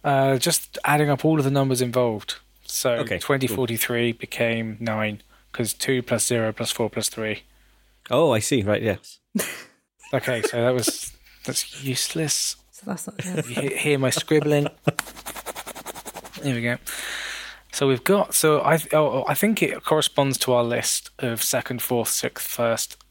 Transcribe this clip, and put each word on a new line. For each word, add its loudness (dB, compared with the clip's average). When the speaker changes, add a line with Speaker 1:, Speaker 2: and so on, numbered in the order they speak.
Speaker 1:
Uh, 4
just -2
adding 4
up 0
all 6
of 2
the 2
numbers 2
involved. 0
So -2
Speaker 2:
Okay, -2
cool. -4
Speaker 1:
twenty 2
forty-three 0
became -2
nine, -2
'cause -2
two 0
plus 0
zero 0
plus -4
four -2
plus -4
three. -6
Speaker 2:
Oh, 4
I 4
see. 2
Right, 2
yes. -4
Speaker 1:
<laughs> -2
Okay, 0
so 0
that 4
was, -2
that's -6
useless. -2
Speaker 3:
So -20
that's -8
not -10
Speaker 1:
You -4
he-, -2
hear 2
my 2
scribbling. 2
Here 0
we -2
go. -2
So 2
we've 2
got, 4
so 4
I, 4
oh, 2
I 0
think 2
it -4
corresponds 2
to 0
our 6
list -2
of -2
second, -2
fourth, 0
sixth, -4
first, -2